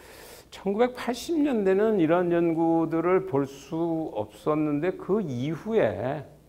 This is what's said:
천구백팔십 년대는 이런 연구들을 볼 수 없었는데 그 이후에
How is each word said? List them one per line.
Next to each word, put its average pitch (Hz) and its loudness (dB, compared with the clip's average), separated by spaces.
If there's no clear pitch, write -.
천구백팔십 247 -2
년대는 214 2
이런 170 4
연구들을 165 2
볼 139 0
수 160 -6
없었는데 151 -2
그 190 -2
이후에 139 -2